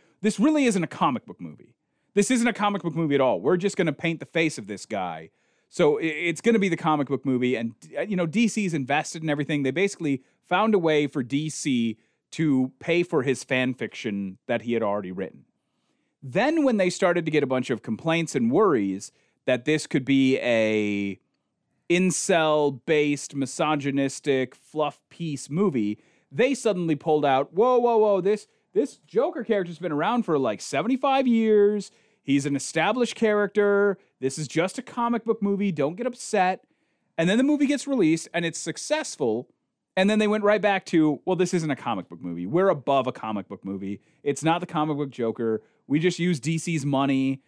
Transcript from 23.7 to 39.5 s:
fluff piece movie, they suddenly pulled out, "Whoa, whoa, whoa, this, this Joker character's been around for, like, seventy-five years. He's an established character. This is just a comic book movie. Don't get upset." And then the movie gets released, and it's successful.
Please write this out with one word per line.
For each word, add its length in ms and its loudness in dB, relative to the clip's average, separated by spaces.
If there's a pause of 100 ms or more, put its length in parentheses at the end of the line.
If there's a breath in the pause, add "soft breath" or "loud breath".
fluff 560 -6
piece 400 -8
movie, 480 0 (340 soft breath)
they 220 2
suddenly 420 0
pulled 300 0
out, 280 0
"Whoa, 260 4
whoa, 180 4
whoa, 240 4
this, 260 0 (260)
this 240 0 (100)
Joker 360 -2
character's 360 -2
been 120 -4
around 320 0
for, 140 2
like, 240 0
seventy-five 640 0
years. 640 4 (320 soft breath)
He's 240 0
an 100 0
established 600 0
character. 840 2 (220 soft breath)
This 180 -4
is 100 -6
just 300 -2
a 60 -8
comic 400 -4
book 180 -2
movie. 300 0
Don't 240 -2
get 100 -8
upset." 600 -2 (520)
And 100 2
then 120 4
the 40 2
movie 220 2
gets 220 -2
released, 460 2
and 120 -2
it's 140 -6
successful. 920 -4 (480)